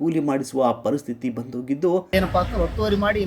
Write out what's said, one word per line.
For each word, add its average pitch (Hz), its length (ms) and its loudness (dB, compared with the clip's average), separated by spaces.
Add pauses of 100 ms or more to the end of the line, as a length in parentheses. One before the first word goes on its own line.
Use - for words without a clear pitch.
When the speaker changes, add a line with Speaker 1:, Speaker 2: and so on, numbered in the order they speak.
Speaker 1:
ಕೂಲಿ 160 300 0
ಮಾಡಿಸುವ 131 400 2 (160)
ಪರಿಸ್ಥಿತಿ 131 420 -2 (100)
ಬಂದೋಗಿದ್ದು 127 520 -2 (280)
Speaker 2:
ಏನಪ್ಪಾ 185 240 2
ಅಂತಂದ್ರೆ 180 260 0
ಒತ್ತುವರಿ 208 380 0
ಮಾಡಿ 208 200 2